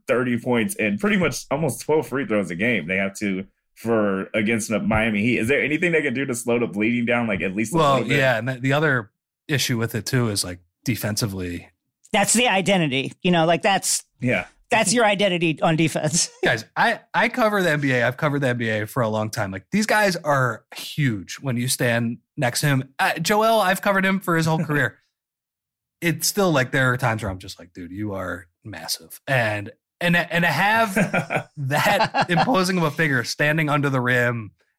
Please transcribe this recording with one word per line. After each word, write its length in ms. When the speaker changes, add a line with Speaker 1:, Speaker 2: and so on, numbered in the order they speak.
Speaker 1:
thirty 320
points 380
and 240
pretty 160
much 340
almost 300
twelve 260
free 180
throws 280
a 20
game. 320
They 120
have 200
to 260
for 580
against 360
the 100
Miami 440
Heat. 160
Is 100
there 120
anything 300
they 120
can 120
do 120
to 100
slow 240
the 80
bleeding 360
down, 220
like, 160
at 140
least 180
a 40
Speaker 2:
Well, 160
Speaker 1:
little 160
bit? 80
Speaker 2:
yeah, 200
and 100
the, 120
the 140
other 360
issue 280
with 200
it 100
too 220
is, 160
like, 160
defensively. 840
Speaker 3:
That's 220
the 120
identity, 680
you 100
know, 140
like, 160
that's 420
Speaker 1:
Yeah. 240
Speaker 3:
that's 220
your 140
identity 560
on 120
defense. 640
<laughs> 80
Speaker 2:
Guys, 200
I, 240
I 160
cover 320
the 80
N 100
B 120
A. 140
I've 120
covered 220
the 80
N 100
B 100
A 180
for 160
a 60
long 220
time. 200
Like, 220
these 140
guys 300
are 480
huge 640
when 160
you 100
stand 520
next 240
to 60
him. 320
Uh, 200
Joel, 420
I've 200
covered 240
him 160
for 160
his 100
whole 120
Speaker 1:
<laughs> 60
Speaker 2:
career. 340
It's 240
still, 260
like, 200
there 200
are 60
times 240
where 80
I'm 80
just 200
like, 140
"Dude, 180
you 220
are 360
massive." 600
And, 440
and, 160
and 260
to 80
have 440
Speaker 1:
<laughs> 600
Speaker 2:
that 720
imposing 500
of 40
a 80
figure 320
standing 460
under 200
the 120
rim 500